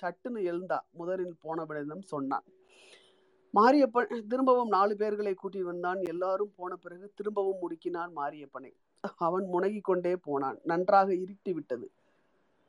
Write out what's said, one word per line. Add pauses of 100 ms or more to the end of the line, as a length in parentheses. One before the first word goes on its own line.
சட்டுன்னு
எழுந்தா (120)
முதலில்
போனவனிடம்
சொன்னான். (1080)
மாரியப்பன்
திரும்பவும்
நாலு
பேர்களை
கூட்டி
வந்தான்.
எல்லாரும்
போன
பிறகு
திரும்பவும்
முடுக்கினான்
மாரியப்பனை. (460)
அவன்
முனகிக்
கொண்டே
போனான்.
நன்றாக
இருட்டி
விட்டது. (760)